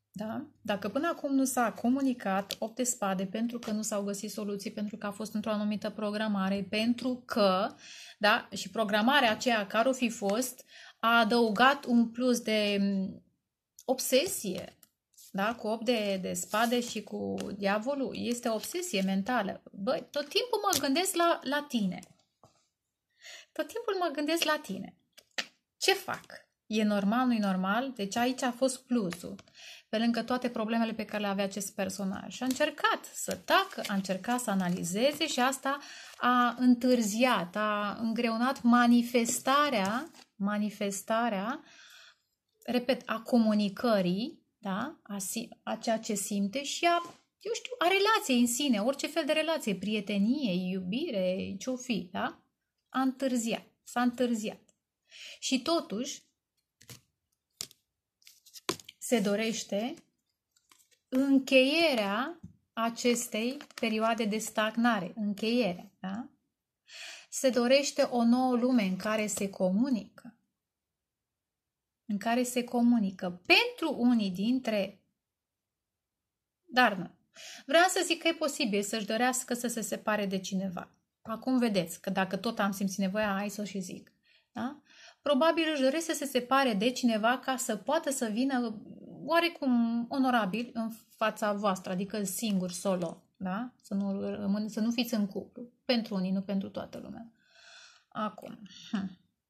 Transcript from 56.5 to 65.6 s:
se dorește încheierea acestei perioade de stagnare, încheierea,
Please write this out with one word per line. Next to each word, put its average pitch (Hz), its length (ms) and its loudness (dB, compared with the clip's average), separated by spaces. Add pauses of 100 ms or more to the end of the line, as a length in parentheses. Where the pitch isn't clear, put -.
se 233 120 2
dorește 208 760 -2 (1160)
încheierea 269 1300 4 (340)
acestei 233 840 -2 (220)
perioade 226 460 0
de 208 120 -2
stagnare, 220 800 0
încheierea, 208 840 -2